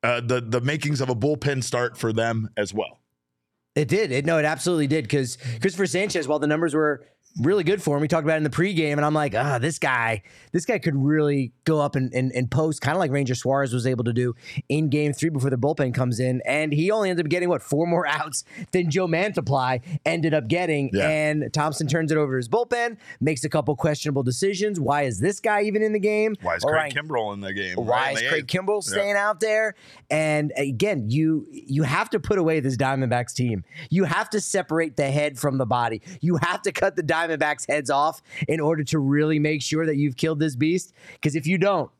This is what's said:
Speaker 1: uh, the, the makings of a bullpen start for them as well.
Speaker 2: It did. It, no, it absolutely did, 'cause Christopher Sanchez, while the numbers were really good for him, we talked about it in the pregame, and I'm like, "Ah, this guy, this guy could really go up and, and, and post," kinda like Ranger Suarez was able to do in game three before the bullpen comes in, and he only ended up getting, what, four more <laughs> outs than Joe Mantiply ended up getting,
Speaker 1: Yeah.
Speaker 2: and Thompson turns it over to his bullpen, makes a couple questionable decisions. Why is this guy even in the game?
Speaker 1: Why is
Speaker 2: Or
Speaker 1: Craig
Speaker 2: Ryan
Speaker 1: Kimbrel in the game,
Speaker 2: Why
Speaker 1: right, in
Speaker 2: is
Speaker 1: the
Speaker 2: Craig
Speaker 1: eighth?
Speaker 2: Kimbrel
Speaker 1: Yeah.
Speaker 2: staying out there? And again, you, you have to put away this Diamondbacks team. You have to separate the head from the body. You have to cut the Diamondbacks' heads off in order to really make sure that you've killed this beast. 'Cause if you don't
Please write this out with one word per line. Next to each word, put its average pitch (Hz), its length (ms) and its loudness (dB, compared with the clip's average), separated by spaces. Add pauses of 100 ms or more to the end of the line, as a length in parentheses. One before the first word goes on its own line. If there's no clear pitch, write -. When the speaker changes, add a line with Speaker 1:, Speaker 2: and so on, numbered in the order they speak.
Speaker 1:
uh, 120 160 2
the, 120 220 0
the 120 200 0
makings 147 380 -2
of 131 100 -2
a 123 60 0
bullpen 139 480 0
start 120 340 -2
for 117 140 0
them 113 460 0
as 101 160 -2
well. - 260 -6 (760)
Speaker 2:
It 147 120 0
did. 185 240 0
It, 139 140 0
no, 165 120 2
it 151 80 2
absolutely 156 420 0
did, 135 220 0
'cause 131 280 0 (240)
Christopher 190 260 0
Sanchez, 180 400 -2
while 151 120 2
the 147 80 0
numbers 151 280 2
were 151 300 0 (360)
really 180 220 2
good 185 180 2
for 147 140 0
him, 143 60 2
we 156 60 0
talked 160 180 2
about 160 100 2
it - 20 0
in 156 60 0
the 143 80 0
pregame, 160 400 0
and 147 120 0
I'm 151 120 2
like, 147 200 0
"Ah, 131 220 0
this 143 220 -2
guy, 117 420 0 (300)
this 175 140 -2
guy 220 120 0
could 160 180 0
really 143 560 2 (140)
go 156 160 2
up 143 140 0
and, 131 180 0
and, 127 200 0
and 123 180 0
post," 156 300 0
kinda 156 180 0
like 165 100 2
Ranger 131 240 0
Suarez 131 400 0
was 123 140 0
able 127 160 0
to 117 100 0
do 120 220 0 (340)
in 151 200 2
game 147 240 0
three 165 180 -2
before 139 180 0
the 135 80 0
bullpen 139 380 0
comes 123 240 0
in, 127 260 0
and 151 260 0
he 156 200 2
only 208 180 2
ended 175 160 0
up 143 60 -2
getting, 180 180 0
what, 160 140 0
four 156 240 0
more 170 200 2
<laughs> - 0 -
outs 151 360 -2 (280)
than 180 200 2
Joe 185 160 2
Mantiply 139 720 0 (240)
ended 160 300 0
up 127 120 0
getting, 156 460 0
Speaker 1:
Yeah. 156 160 2
Speaker 2:
and 151 420 0
Thompson 151 360 -2
turns 156 240 0
it 156 80 2
over 143 140 0
to 131 40 0
his 120 100 -4
bullpen, 233 500 0 (220)
makes 139 240 0
a 151 60 -2
couple 147 260 0
questionable 147 460 -2
decisions. 185 580 0
Why 143 220 0
is 120 180 -2
this 180 200 0
guy 208 240 2
even 214 180 0
in 214 120 2
the 214 60 0
game? 214 440 0
Speaker 1:
Why 85 140 0
is - 60 -2
Speaker 2:
Or 147 100 2
Speaker 1:
Craig 156 220 0
Speaker 2:
Ryan 147 120 -4
Speaker 1:
Kimbrel 113 260 -2
in 101 80 -8
the 95 120 -6
game, 95 240 -4
Speaker 2:
Why 123 100 -4
Speaker 1:
right, 127 240 2
in - 60 -4
Speaker 2:
is 113 40 -2
Speaker 1:
the 120 80 -2
Speaker 2:
Craig 156 140 0
Speaker 1:
eighth? 180 180 -4
Speaker 2:
Kimbrel 202 240 -2
Speaker 1:
Yeah. 147 80 -6
Speaker 2:
staying 202 220 0
out 202 240 0
there? 214 340 2 (380)
And 151 440 2
again, 139 540 -2
you, 156 400 2
you 135 320 -4
have 160 300 0
to 214 80 0
put 202 180 0
away 160 220 2
this 131 180 -2
Diamondbacks 131 560 0
team. 113 300 0 (260)
You 185 140 2
have 175 260 0
to 214 100 0
separate 165 580 -2
the 139 120 2
head 147 300 0
from 139 180 0
the 131 80 0
body. 117 380 0 (180)
You 175 160 2
have 170 260 -2
to 196 80 0
cut 190 240 0
the 185 60 -2
Diamondbacks' 160 220 0 (460)
heads 143 200 0
off 147 320 2 (280)
in 160 100 0
order 156 240 2
to 156 160 0
really 147 400 2
make 151 220 0
sure 156 240 -2
that 156 100 0
you've 143 220 0
killed 160 240 0
this 151 160 0
beast. 160 340 0 (300)
'Cause 147 140 0
if 143 120 -2
you 185 100 2
don't 175 320 2 (100)